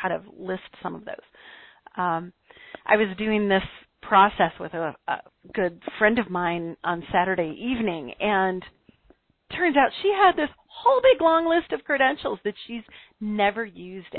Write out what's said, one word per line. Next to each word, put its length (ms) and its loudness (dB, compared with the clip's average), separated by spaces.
kind 120 -2
of 100 -6
list 260 -8
some 120 -8
of 100 -16
those. 100 -12
Um, 380 -4
I 120 4
was 200 0
doing 300 0
this 160 2
process 580 4
with 140 -12
a, 220 -6
a 100 -2
good 280 -4
friend 220 4
of 100 -2
mine 540 -4
on 200 -4
Saturday 440 0
evening, 640 -4
and 440 0
turns 220 2
out 140 4
she 100 2
had 240 4
this 140 -2
whole 340 2
big 200 6
long 260 4
list 240 0
of 140 -6
credentials 580 0
that 120 -4
she's 160 -12
never 440 -2
used 540 -16